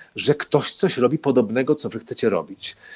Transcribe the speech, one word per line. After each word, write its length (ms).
że 200
ktoś 380
coś 240
robi 220
podobnego, 560
co 140
wy 100
chcecie 300
robić. 460